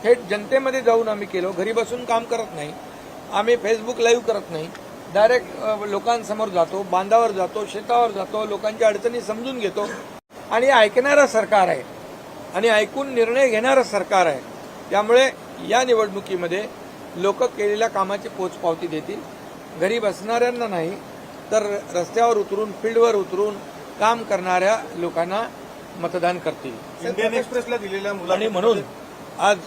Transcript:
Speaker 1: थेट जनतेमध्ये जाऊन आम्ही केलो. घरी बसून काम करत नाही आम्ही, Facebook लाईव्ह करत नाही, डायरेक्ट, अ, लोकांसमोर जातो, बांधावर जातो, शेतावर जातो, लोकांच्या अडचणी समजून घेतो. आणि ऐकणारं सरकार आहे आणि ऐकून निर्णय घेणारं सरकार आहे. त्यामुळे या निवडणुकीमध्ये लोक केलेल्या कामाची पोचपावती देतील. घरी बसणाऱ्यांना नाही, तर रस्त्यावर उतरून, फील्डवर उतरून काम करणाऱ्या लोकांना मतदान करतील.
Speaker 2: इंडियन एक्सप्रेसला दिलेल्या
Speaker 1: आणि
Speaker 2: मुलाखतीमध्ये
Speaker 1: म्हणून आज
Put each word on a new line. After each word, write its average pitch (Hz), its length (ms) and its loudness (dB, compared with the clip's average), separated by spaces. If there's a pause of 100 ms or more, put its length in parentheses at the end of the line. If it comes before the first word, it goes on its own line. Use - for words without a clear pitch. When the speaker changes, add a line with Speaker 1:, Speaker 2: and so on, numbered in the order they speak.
Speaker 1:
थेट 240 160 6
जनतेमध्ये 254 600 0
जाऊन 226 260 4
आम्ही 208 200 -4
केलो. 185 240 -2
घरी 190 200 -2
बसून 233 340 -2
काम 233 180 0
करत 226 300 -4
नाही 151 200 -10 (600)
आम्ही, 214 220 4
Facebook 233 440 -2
लाईव्ह 233 240 4
करत 208 260 -2
नाही, 165 180 -6 (460)
डायरेक्ट, 226 480 4
अ, 220 140 -2 (100)
लोकांसमोर 214 640 -2
जातो, 180 360 0
बांधावर 202 480 4
जातो, 190 340 -2
शेतावर 226 460 2
जातो, 202 340 -4
लोकांच्या 214 420 0
अडचणी 226 340 0
समजून 240 380 -6
घेतो. 202 280 -2 (640)
आणि 240 160 4
ऐकणारं 254 580 8
सरकार 202 420 4
आहे 151 140 0 (720)
आणि 202 140 2
ऐकून 226 460 2
निर्णय 240 360 4
घेणारं 247 340 4
सरकार 190 420 2
आहे. 143 140 2 (500)
त्यामुळे 233 420 6 (360)
या 233 160 4
निवडणुकीमध्ये 196 840 0 (480)
लोक 196 280 0
केलेल्या 208 440 0
कामाची 196 420 -2
पोचपावती 170 580 -4
देतील. 156 340 -6 (580)
घरी 202 200 2
बसणाऱ्यांना 226 680 -2
नाही, 175 240 -2 (600)
तर 208 260 0 (160)
रस्त्यावर 220 440 2
उतरून, 202 340 -2
फील्डवर 226 440 2
उतरून 202 400 0 (440)
काम 226 240 2
करणाऱ्या 185 560 2 (160)
लोकांना 175 480 -2 (540)
मतदान 175 420 -2
करतील. - 680 -8
Speaker 2:
इंडियन 220 260 0
एक्सप्रेसला 240 440 -2
दिलेल्या 196 340 -4
Speaker 1:
आणि 196 80 -6
Speaker 2:
मुलाखतीमध्ये 185 420 0
Speaker 1:
म्हणून 208 400 2 (380)
आज 196 260 4